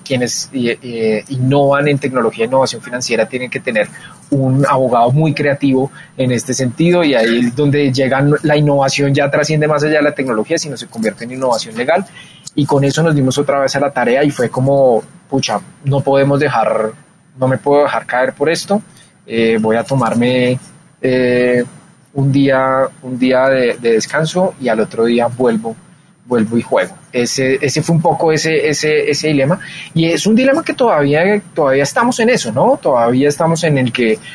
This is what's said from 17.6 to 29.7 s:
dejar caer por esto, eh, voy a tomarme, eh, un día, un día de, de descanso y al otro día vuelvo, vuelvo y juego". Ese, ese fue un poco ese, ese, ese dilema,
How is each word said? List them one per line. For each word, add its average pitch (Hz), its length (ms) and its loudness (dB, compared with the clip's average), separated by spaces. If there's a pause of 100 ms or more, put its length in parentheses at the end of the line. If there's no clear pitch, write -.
dejar 123 240 -4
caer 127 260 -2
por 143 160 -2
esto, 196 320 -2 (460)
eh, 113 340 0
voy 110 140 2
a 117 80 0
tomarme, 123 760 0 (440)
eh, 123 640 2 (500)
un 139 180 0
día, 135 560 2 (160)
un 127 160 -8
día 127 280 2
de, 127 300 0
de 117 140 0
descanso 160 680 0
y 123 100 -2
al 110 100 0
otro 113 260 -2
día 117 220 2
vuelvo, 113 480 -2 (500)
vuelvo 117 320 0
y 113 60 0
juego". - 320 -2 (160)
Ese, 131 500 0
ese 147 200 -2
fue 170 140 0
un 156 60 2
poco 165 300 0
ese, 156 380 0
ese, 151 400 0
ese 143 200 -2
dilema, 147 300 2 (340)